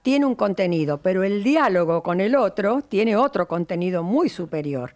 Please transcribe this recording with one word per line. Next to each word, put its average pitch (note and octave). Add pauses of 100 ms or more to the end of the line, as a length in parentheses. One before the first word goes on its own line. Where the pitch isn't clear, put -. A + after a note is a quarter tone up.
tiene C#4
un C4
contenido, F3
pero F#3
el G3+
diálogo F#3
con F3
el A3+
otro A3
tiene G#3+
otro A3
contenido F3
muy C4+
superior, D3